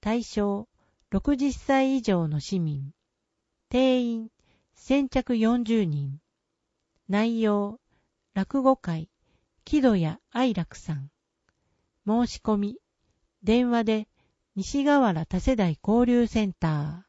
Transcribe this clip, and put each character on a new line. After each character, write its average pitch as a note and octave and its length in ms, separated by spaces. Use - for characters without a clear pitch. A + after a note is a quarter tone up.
対 A3+ 220
象、 G3+ 460
六 C#4 260
十 C4+ 160
歳 C4+ 440
以 B3 60
上 F3+ 240
の D3+ 140
市 F#3+ 180
民。 D3 340
定 B3+ 340
員、 A3+ 260
先 C4+ 340
着 B3 280
四 A3+ 280
十 A3 200
人。 C#3+ 360
内 A3+ 320
容、 G#3 400
落 B3+ 280
語 C4 140
会、 D#3+ 320
木 D4 160
戸 B3+ 100
谷 E3 260
愛 B3 220
楽 F3+ 240
さ - 180
ん。 C#3 160
申 A#3 200
し - 160
込 G#3+ 140
み、 G3+ 200
電 A#3+ 260
話 A#3 140
で、 G#3+ 240
西 C4+ 280
河 C#4+ 220
原 D#3+ 200
多 F#3 120
世 C4 160
代 F3+ 260
交 A#3 260
流 A#3+ 200
セ A3 200
ン F#3 60
タ - 160
ー。 D3+ 400